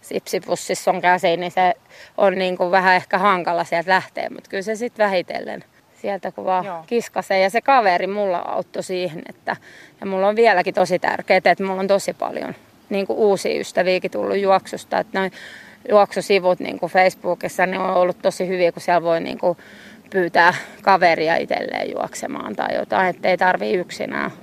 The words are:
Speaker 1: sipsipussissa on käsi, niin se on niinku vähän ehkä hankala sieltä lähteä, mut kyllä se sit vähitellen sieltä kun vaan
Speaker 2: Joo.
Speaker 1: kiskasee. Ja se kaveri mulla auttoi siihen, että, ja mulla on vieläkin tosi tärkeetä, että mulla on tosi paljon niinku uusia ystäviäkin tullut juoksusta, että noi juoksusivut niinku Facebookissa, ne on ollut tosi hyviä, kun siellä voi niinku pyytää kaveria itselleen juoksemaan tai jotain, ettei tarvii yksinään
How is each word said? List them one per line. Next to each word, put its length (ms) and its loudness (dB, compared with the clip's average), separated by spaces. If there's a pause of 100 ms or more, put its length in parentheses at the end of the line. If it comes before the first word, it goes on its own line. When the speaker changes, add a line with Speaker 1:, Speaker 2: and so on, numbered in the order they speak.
Speaker 1:
sipsipussissa 880 -4
on 100 -2
käsi, 360 2
niin 160 -6
se 220 2 (420)
on 220 4
niinku 320 -2
vähän 260 4
ehkä 220 -2
hankala 460 0
sieltä 260 -4
lähteä, 400 -2
mut 180 -18
kyllä 140 -6
se 140 -6
sit 220 -8
vähitellen 680 -2 (360)
sieltä 320 -6
kun 120 -12
vaan 200 0
Speaker 2:
Joo. 220 -10
Speaker 1:
kiskasee. 540 -2
Ja 100 4
se 100 0
kaveri 460 4
mulla 320 -2
auttoi 440 -6
siihen, 460 -6
että, 280 -6 (440)
ja 60 -8
mulla 220 0
on 80 0
vieläkin 380 4
tosi 240 2
tärkeetä, 520 2
että 140 2
mulla 160 -2
on 60 -2
tosi 280 0
paljon 400 -8 (340)
niinku 260 -2 (160)
uusia 300 0
ystäviäkin 500 0
tullut 260 -2
juoksusta, 600 0
että 220 -2
noi 100 -2 (580)
juoksusivut 720 2
niinku 280 -6
Facebookissa, 800 0
ne 120 -4
on 160 -2
ollut 280 2
tosi 260 -2
hyviä, 240 2
kun 100 -14
siellä 200 2
voi 180 0
niinku 360 -4 (540)
pyytää 440 4 (280)
kaveria 540 4
itselleen 540 -4
juoksemaan 680 -8
tai 180 -4
jotain, 340 0
ettei 280 -2
tarvii 400 0
yksinään 540 -6 (120)